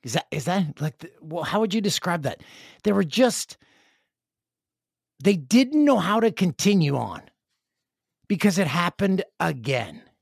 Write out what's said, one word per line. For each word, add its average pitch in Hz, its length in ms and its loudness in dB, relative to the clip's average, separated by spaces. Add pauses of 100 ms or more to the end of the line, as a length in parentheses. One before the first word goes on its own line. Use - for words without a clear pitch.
Is 113 120 -10
that, 151 180 -2
is 143 140 -6
that 170 360 -2
like, 151 160 -6
the, 170 140 -18 (100)
well, 160 220 -8
how 185 160 -2
would 214 160 0
you 226 60 0
describe 175 420 -2
that? 127 180 -6 (400)
They 208 120 0
were 196 100 2
just, 208 540 -2 (1700)
they 196 120 4
didn't 254 500 2
know 262 140 4
how 196 200 0
to 220 120 2
continue 175 640 2
on 101 240 -8 (1040)
because 196 300 2
it 196 80 2
happened 180 580 0 (160)
again. 131 640 -4 (200)